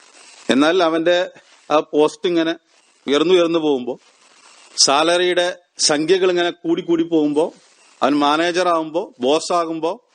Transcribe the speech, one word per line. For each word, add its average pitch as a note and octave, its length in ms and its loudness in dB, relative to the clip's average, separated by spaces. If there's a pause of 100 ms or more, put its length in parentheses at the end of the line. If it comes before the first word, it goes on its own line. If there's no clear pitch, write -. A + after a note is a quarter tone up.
(500)
എന്നാൽ D#3 340 2
അവന്റെ E3 460 0 (420)
ആ D3+ 80 2
പോസ്റ്റ് D#3 500 0
ഇങ്ങനെ E3 260 -2 (520)
ഉയർന്നു, D3+ 260 2
ഉയർന്നു E3+ 260 2
പോകുമ്പോ, C#3+ 400 -2 (840)
സാലറിയുടെ F3 720 0 (200)
സംഖ്യകൾ E3+ 520 0
ഇങ്ങനെ F3 200 0
കൂടി, E3+ 320 -4
കൂടി E3 220 0
പോകുമ്പോ, D#3 500 0 (500)
അവൻ C3 80 2
മാനേജർ E3 560 0
ആകുമ്പോ, E3 520 -4
ബോസ് D3 340 0
ആകുമ്പോ, E3 600 -4